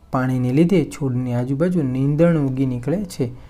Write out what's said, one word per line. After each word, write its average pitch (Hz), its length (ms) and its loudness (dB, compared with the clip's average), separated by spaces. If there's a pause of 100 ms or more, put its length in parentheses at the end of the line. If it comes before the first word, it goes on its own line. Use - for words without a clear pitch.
(120)
પાણીને 127 420 0
લીધે 165 320 4
છોડની 127 480 -4
આજુબાજુ 139 500 0
નીંદણ 147 540 2
ઉગી 135 280 0
નીકળે 139 400 -2
છે. 127 260 -4 (180)